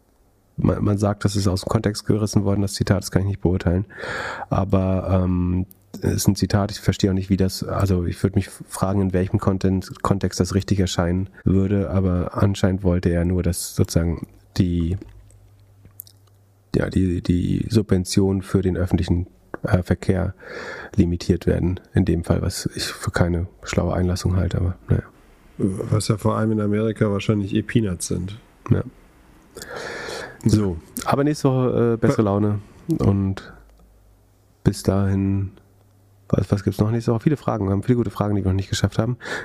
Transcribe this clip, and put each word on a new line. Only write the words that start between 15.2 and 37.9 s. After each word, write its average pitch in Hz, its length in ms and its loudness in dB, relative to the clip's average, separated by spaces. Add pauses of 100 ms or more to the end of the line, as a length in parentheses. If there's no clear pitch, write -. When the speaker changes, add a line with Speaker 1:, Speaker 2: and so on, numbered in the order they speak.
Speaker 1:
ja, - 140 2
die, 92 320 0
die 92 480 0
Subventionen 98 720 2
für 95 220 0
den 92 160 0
öffentlichen, 90 480 0 (380)
äh, 92 180 2
Verkehr 92 500 0 (640)
limitiert 87 500 2
werden, 87 320 0 (140)
in 95 140 4
dem 87 180 0
Fall, 90 160 2
was - 340 -4
ich - 100 -6
für - 260 -8
keine 87 360 0 (160)
schlaue 87 300 -2
Einlassung 90 440 0
halte, 87 200 0
aber 92 200 -2 (120)
naja. - 140 2 (560)
Speaker 2:
Was 107 500 -2
ja 110 80 2
vor 107 220 0
allem 110 140 0
in 107 100 0
Amerika 104 500 0
wahrscheinlich 101 420 0
eh 107 60 2
Peanuts 104 460 -2
sind. 95 320 -6 (320)
Speaker 1:
Ja. 95 120 2 (1600)
So, 101 320 2 (260)
aber 135 180 0
nächste 147 280 2
Woche, 120 420 2
äh, 113 60 0
bessere 127 240 2
Speaker 2:
Ba- 98 80 2
Speaker 1:
Laune 104 300 2 (380)
und 98 540 0 (1120)
bis - 180 0
dahin, 98 680 0 (760)
was, - 220 0
was 101 140 0
gibt's - 160 -2
noch 107 100 4
nächste 117 220 0
Woche? 110 80 0
Viele 151 160 2
Fragen, 107 300 -2
wir 98 60 2
haben 98 100 0
viele 123 140 2